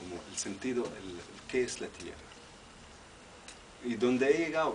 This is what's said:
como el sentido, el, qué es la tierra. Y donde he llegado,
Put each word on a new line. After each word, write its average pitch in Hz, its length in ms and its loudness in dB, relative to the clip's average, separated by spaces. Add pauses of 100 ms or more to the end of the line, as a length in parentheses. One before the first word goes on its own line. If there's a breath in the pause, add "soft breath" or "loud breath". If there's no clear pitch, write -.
como 90 200 -8 (100)
el - 60 -12
sentido, 120 480 -2
el, 92 360 -8 (280)
qué 127 140 4
es - 180 -4
la 98 60 -6
tierra. - 320 -10 (1700)
Y 120 120 0
donde 123 340 6
he 156 80 8
llegado, 160 360 4